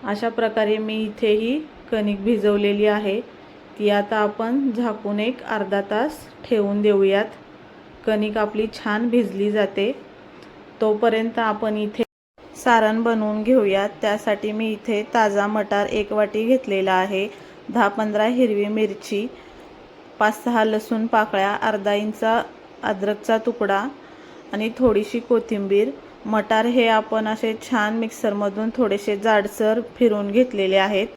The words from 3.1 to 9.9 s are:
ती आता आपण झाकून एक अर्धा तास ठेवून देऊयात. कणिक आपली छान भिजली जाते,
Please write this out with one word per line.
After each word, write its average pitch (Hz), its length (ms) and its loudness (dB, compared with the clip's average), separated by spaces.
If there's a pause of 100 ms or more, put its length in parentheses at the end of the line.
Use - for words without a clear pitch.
ती 208 100 2
आता 202 280 0
आपण 233 540 0
झाकून 208 480 -2
एक 240 240 -4
अर्धा 202 380 -2
तास 220 380 -2 (300)
ठेवून 208 320 2
देऊयात. 202 440 4 (800)
कणिक 214 320 0
आपली 214 360 0
छान 220 360 -2
भिजली 208 420 2
जाते, 208 400 0 (920)